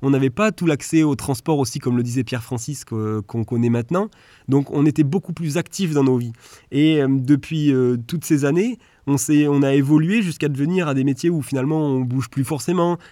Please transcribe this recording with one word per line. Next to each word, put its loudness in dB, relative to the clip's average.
on 0
n'avait 2
pas 0
tout -6
l'accès 2
au 2
transport -2
aussi, -4
comme 0
le 2
disait -2
Pierre -6
Francis, -8
que, -4
qu'on -6
connaît 0
maintenant. -2
Donc 0
on 2
était 2
beaucoup -2
plus -4
actifs -4
dans 4
nos 4
vies. -4
Et, 4
euh, 2
depuis, 0
euh, 2
toutes -6
ces 0
années, 0
on 2
s'est, 2
on 2
a 2
évolué 4
jusqu'à -4
devenir -2
à -2
des 0
métiers 0
où 0
finalement -2
on 0
bouge -4
plus -4
forcément, 0